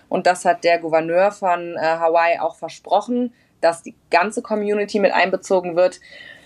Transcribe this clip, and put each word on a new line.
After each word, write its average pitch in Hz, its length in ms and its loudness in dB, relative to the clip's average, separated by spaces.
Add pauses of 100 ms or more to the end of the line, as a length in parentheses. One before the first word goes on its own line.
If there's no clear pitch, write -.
Und 185 180 -2
das 180 160 0
hat 175 200 0
der 170 160 2
Gouverneur 165 520 0
von, 175 440 -4
äh, 127 60 -6
Hawaii 165 580 2
auch 165 160 -4
versprochen, 233 800 -2 (280)
dass 165 220 0
die - 120 -18 (140)
ganze 185 320 0
Community 208 580 -2
mit 196 140 2
einbezogen 180 600 0
wird. 180 240 2 (460)